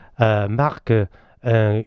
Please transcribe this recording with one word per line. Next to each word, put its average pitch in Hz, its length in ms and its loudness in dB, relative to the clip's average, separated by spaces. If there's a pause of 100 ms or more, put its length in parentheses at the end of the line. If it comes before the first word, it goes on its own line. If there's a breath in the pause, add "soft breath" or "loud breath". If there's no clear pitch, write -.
(200 loud breath)
euh, 107 260 0
marque, 120 460 -2 (520 soft breath)
euh, 110 420 2